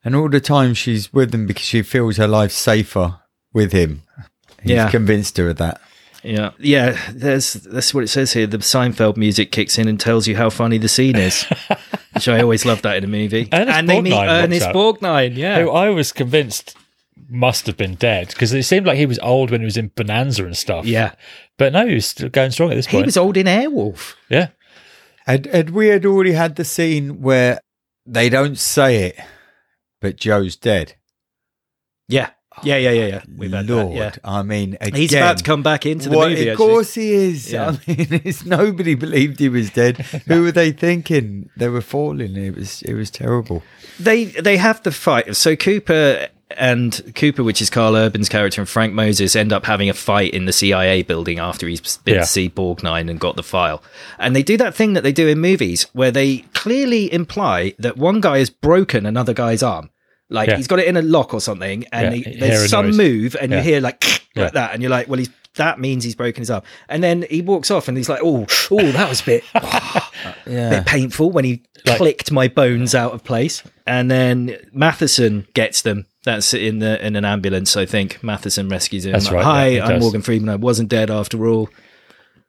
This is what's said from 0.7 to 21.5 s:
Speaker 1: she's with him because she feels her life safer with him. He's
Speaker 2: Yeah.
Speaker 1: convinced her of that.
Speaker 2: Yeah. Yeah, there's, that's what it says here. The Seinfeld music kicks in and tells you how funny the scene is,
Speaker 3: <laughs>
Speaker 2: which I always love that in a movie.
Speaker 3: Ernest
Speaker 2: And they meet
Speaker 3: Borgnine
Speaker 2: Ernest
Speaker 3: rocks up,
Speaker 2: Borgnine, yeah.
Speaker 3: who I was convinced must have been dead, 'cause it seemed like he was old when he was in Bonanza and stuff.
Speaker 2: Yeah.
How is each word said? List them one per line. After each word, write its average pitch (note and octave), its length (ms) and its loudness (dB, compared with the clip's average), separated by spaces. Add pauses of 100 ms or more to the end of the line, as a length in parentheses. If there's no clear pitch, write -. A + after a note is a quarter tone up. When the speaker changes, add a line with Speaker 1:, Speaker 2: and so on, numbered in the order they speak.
Speaker 1:
she's A2 360 -4
with B2+ 220 2
him A2 140 -2
because - 180 -4
she A2+ 160 0
feels A2+ 360 0
her G#2+ 100 4
life G#2+ 240 2
safer G2 680 0 (320)
with G#2 180 2
him. D#2+ 320 0 (580)
He's B2 120 0
Speaker 2:
Yeah. A2 180 2
Speaker 1:
convinced G#2 460 2
her F2 120 2
of D#2+ 80 -2
that. E2 240 -4 (400)
Speaker 2:
Yeah. G#2+ 380 -6
Yeah, C3+ 360 2 (160)
there's, C3 420 -2
that's A2+ 420 -4
what C3 80 0
it G#2+ 60 -4
says C3+ 240 0
here. A2+ 120 0
The G#2 140 -4
Seinfeld A#2 580 2
music G#2+ 340 0
kicks - 280 0
in A2+ 80 2
and G#2+ 120 0
tells A2+ 280 0
you A2 80 0
how A2+ 160 2
funny A#2 260 0
the A2 100 0
scene C3 280 2
is, F#2+ 300 0 (360)
Speaker 3:
<laughs> - 320 -12
Speaker 2:
which - 140 -4
I A#2 160 4
always A2+ 200 2
love A2+ 200 0
that G#2 140 0
in G2 60 -4
a F#2+ 40 -4
movie. G#2+ 440 -2
Speaker 3:
Ernest G3+ 280 2
Speaker 2:
And E3+ 100 0
they F3 140 4
meet F#3 100 2
Speaker 3:
Borgnine E3 300 2
Speaker 2:
Ernest F3 240 0
Speaker 3:
rocks F3+ 100 -2
up, G#3+ 240 2
Speaker 2:
Borgnine, C3+ 340 0
yeah. F3 260 -2
Speaker 3:
who E3 100 0
I F#3 180 2
was E3 220 0
convinced C3 640 -2 (520)
must B2 380 0
have G#2 120 -6
been F#2 180 -4
dead, F#2 400 -2
'cause A#2 180 0
it C3+ 100 0
seemed F#3 220 2
like C#3 140 2
he D3 80 2
was A#2+ 120 -2
old B2 300 2
when A#2 120 0
he A2+ 40 -4
was G#2+ 120 -4
in A2 180 -4
Bonanza A2 500 -2
and F2 100 -10
stuff. F#2 300 -4
Speaker 2:
Yeah. A2+ 280 0 (440)